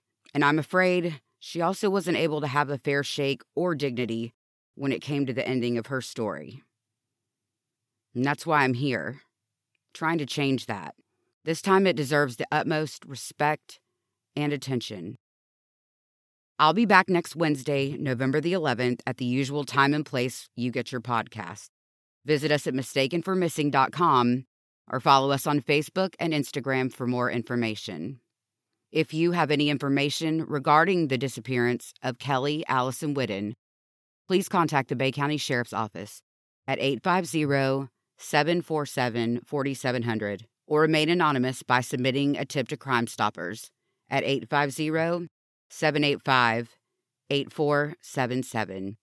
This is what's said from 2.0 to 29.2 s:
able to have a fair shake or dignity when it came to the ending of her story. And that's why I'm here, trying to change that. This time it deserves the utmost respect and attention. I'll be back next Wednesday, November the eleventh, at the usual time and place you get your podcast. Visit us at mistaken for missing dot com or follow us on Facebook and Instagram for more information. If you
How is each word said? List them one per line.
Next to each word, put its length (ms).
able 240
to 80
have 220
a 80
fair 260
shake 380
or 200
dignity 580
when 160
it 120
came 240
to 80
the 120
ending 300
of 120
her 120
story. 640
And 100
that's 220
why 180
I'm 100
here, 460
trying 240
to 80
change 400
that. 280
This 180
time 240
it 80
deserves 400
the 160
utmost 540
respect 760
and 180
attention. 640
I'll 140
be 140
back 220
next 280
Wednesday, 600
November 440
the 140
eleventh, 520
at 120
the 60
usual 380
time 320
and 120
place 500
you 160
get 180
your 120
podcast. 680
Visit 260
us 160
at 80
mistaken 480
for 140
missing 340
dot 220
com 540
or 80
follow 320
us 160
on 140
Facebook 580
and 140
Instagram 580
for 160
more 240
information. 880
If 240
you 180